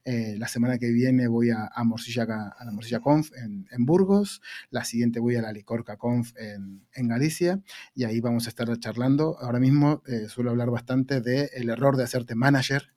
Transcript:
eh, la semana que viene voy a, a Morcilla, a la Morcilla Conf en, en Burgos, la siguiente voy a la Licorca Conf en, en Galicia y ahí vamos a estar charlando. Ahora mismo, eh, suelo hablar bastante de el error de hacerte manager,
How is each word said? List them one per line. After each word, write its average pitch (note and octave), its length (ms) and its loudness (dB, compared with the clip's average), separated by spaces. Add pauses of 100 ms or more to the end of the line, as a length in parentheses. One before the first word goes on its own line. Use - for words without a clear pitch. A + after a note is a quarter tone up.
eh, A2+ 340 -4
la A2+ 80 -6
semana B2 320 0
que A#2+ 100 0
viene B2 380 4
voy A#2 220 2
a, A2 260 -2
a A#2+ 80 -2
Morcilla, A#2 400 -2 (340)
a B2 60 -18
la A#2+ 80 -12
Morcilla A2+ 300 -6
Conf D3+ 340 2
en, G#2 340 -10
en A#2+ 160 0
Burgos, G3 560 2 (280)
la A#2+ 160 -6
siguiente A#2+ 340 0
voy A#2+ 160 2
a A#2 60 0
la G#2+ 100 -6
Licorca G#2 460 -8
Conf A#2+ 400 -2
en, G2 560 -14
en B2 160 -2
Galicia D#3+ 500 0 (340)
y B2+ 120 -2
ahí A2+ 160 0
vamos A#2+ 240 0
a A2+ 40 -6
estar A#2 300 -4
charlando. C3 640 0
Ahora B2 180 -2
mismo, D3 480 4
eh, A2 220 -6
suelo B2 220 -2
hablar A#2+ 200 0
bastante C3 480 0
de B2+ 340 0
el A#2+ 160 -4
error C3+ 280 2
de B2+ 80 2
hacerte A#2+ 300 -4
manager, C3+ 600 2